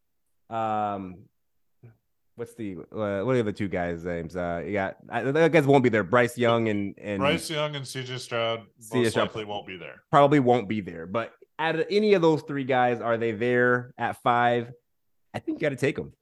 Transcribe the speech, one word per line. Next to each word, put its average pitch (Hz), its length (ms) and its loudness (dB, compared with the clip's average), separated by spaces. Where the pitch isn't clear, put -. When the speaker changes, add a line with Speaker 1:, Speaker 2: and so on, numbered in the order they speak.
Speaker 1:
um, 104 680 -4
what's 117 200 -12
the, 101 220 -10
uh, 101 320 -2
what 131 120 0
are 120 80 2
the 104 100 -4
two 101 140 -4
guys' 87 360 -4
names? 85 320 -6
Uh, 87 300 -4
you 92 80 -6
got, 95 240 -4
I, 117 140 -4
the 151 260 2
guys 147 160 4
won't 139 180 6
be 123 60 4
there. 107 140 2
Bryce 120 340 2
Young 117 300 2
and, 101 320 -2
and 101 200 -6
Speaker 2:
Bryce 147 300 0
Young 151 260 -4
and 135 120 -10
C 131 160 -8
J 127 140 -8
Stroud 113 440 -2
Speaker 1:
C 113 120 -20
J - 80 -2
Speaker 2:
most 117 120 4
Speaker 1:
Stroud 110 180 0
Speaker 2:
likely 107 160 -8
won't 104 200 -8
be 95 120 -12
there. 76 340 -16
Speaker 1:
Probably 143 280 8
won't 123 280 4
be 107 140 -2
there. 85 260 -10
But 107 240 -4
out 160 180 -2
of 160 140 -2
any 208 260 2
of 180 60 2
those 160 220 4
three 139 220 -6
guys, 123 360 2
are 117 160 0
they 117 140 0
there 123 680 2
at 117 240 -6
five? 120 500 2
I - 60 -10
think 311 200 -8
you - 80 -2
gotta 139 80 -2
take 135 240 0
'em. - 120 -10